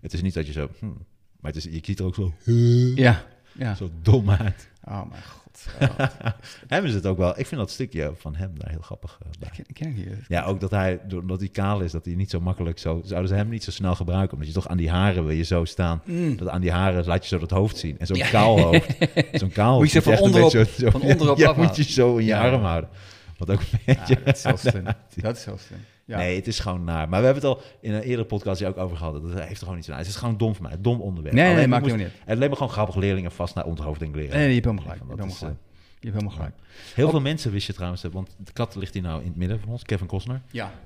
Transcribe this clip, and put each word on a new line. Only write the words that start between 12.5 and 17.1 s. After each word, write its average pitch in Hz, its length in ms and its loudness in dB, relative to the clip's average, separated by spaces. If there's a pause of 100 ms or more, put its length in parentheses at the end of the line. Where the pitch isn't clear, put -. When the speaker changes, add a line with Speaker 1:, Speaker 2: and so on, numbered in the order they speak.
Speaker 1:
zo, 82 260 -4
zouden 92 260 -2
ze 98 60 2
hem 104 120 0
niet 113 160 -6
zo - 60 -8
snel 92 240 0
gebruiken, 92 380 0
omdat 76 160 -6
je 80 60 -8
toch 92 140 -2
aan 90 80 -2
die 82 140 0
haren 90 360 2
wil 78 100 0
je 82 60 0
zo 85 220 0
staan. 82 400 -2
Speaker 2:
Mm. 170 320 -2
Speaker 1:
Dat 90 120 -6
aan 90 120 -4
die 87 100 2
haren 90 360 2
laat 87 160 0